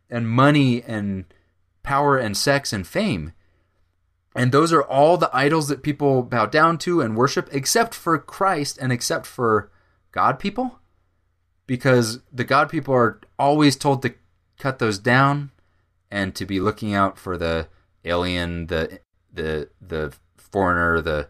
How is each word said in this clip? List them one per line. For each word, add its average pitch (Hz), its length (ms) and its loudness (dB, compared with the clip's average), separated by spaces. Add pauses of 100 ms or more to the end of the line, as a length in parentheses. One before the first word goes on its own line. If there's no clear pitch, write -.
(100)
and 117 180 -4
money 131 540 4
and 101 420 -6 (600)
power 139 340 2
and 107 180 -4
sex 139 360 0
and 98 120 -4
fame. 113 480 -4 (1040)
And 123 160 0
those 160 220 2
are 147 100 4
all 151 340 4
the 170 160 0
idols 143 360 0
that 139 160 -6
people 139 400 0
bow 113 220 0
down 156 320 2
to 175 220 -2
and 110 160 -2
worship, 135 360 0
except 226 420 -2
for 165 240 -2
Christ 165 600 -4
and 127 100 -2
except 127 360 -4
for 110 440 0 (400)
God 110 300 0
people, 247 400 -6 (880)
because 123 500 2 (140)
the 120 100 -6
God 143 260 2
people 139 260 -4
are 117 260 2 (180)
always 143 380 4
told 139 260 0
to 120 120 -4 (440)
cut 135 220 -4
those 107 180 0
down 139 540 2 (580)
and 98 240 -4
to 98 100 -8
be 95 140 -4
looking 104 360 -2
out 98 220 0
for 90 200 -8
the 82 320 -4 (360)
alien, 87 640 -4
the, 82 320 -4 (340)
the, 78 360 -6 (120)
the 78 320 -8 (240)
foreigner, 87 640 0
the, 76 300 -4